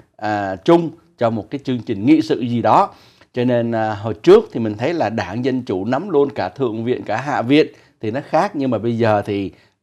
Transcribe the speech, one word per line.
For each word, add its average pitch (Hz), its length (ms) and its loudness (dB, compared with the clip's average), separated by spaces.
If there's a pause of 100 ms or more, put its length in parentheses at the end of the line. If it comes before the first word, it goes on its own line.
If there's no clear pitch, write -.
(160)
à, 104 400 -4
chung 170 340 2 (280)
cho 139 120 0
một 110 200 -6
cái 139 140 -8
chương 127 140 -2
trình 107 280 -6
nghị 156 160 6
sự 147 180 -4
gì 120 220 -2
đó. 147 280 4 (420)
Cho 123 120 -2
nên, 120 280 0
à, 110 220 -2
hồi 104 200 -6
trước 214 380 6
thì 127 80 -6
mình 107 160 -4
thấy 135 180 -2
là 120 160 -2
Đảng 107 340 -6
Dân 127 180 -2
Chủ 98 220 -4
nắm 143 260 -4
luôn 143 200 2
cả 92 180 -4
Thượng 113 360 -4
viện, 117 180 -2
cả 104 140 -4
Hạ 127 260 -4
viện 147 240 4 (340)
thì 110 100 -6
nó 131 180 -6
khác, 180 280 0
nhưng 135 140 -2
mà 110 80 0
bây 113 200 -4
giờ 107 280 2
thì 101 260 -4 (300)